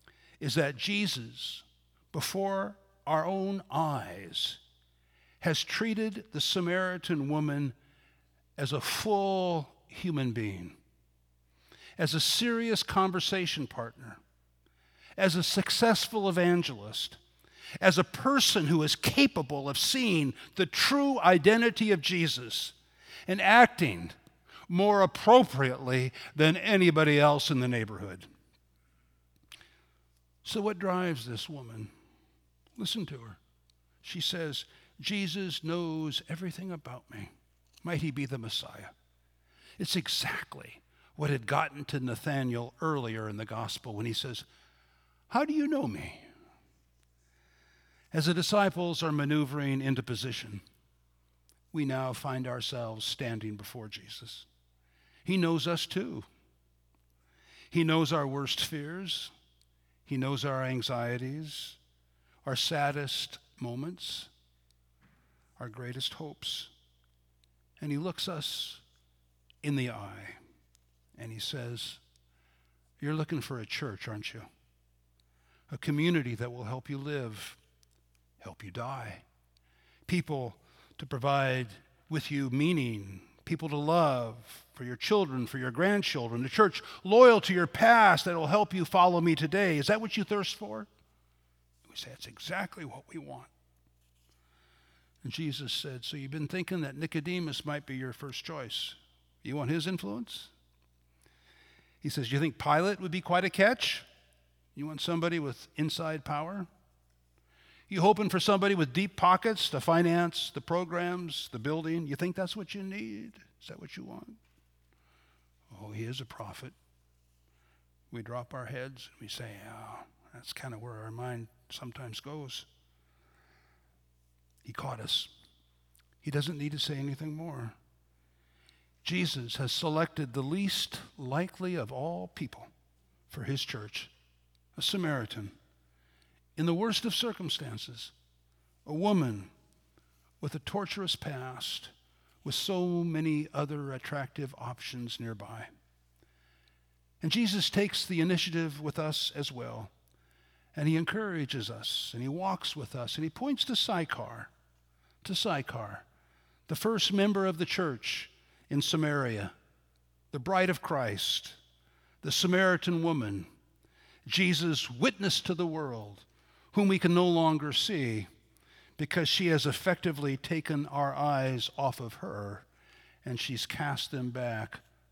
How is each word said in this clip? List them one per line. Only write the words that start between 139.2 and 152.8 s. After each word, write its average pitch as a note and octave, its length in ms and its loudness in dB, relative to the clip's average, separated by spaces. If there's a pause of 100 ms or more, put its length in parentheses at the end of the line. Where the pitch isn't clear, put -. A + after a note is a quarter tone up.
with D3+ 160 -6
a C#3+ 40 -10
torturous G3 560 -4
past, B2+ 720 -10 (540)
with C#3+ 120 -4
so F3+ 480 0
many D#3 500 0
other C#3+ 400 -4
attractive C3+ 640 -6
options B2 640 -10
nearby. A2+ 460 -10 (1600)
And D#3+ 100 -2
Jesus G#3 380 2
takes - 360 2
the F3 140 0
initiative E3 640 0
with D3+ 180 -4
us D#3 360 -2
as C#3+ 160 -4
well. A#2 380 -10 (880)
And D3 120 0
he D#3+ 100 6
encourages E3 720 -2
us, - 440 -6
and A#2+ 80 -8
he B2+ 60 -4
walks F3+ 480 -4
with C#3 200 -10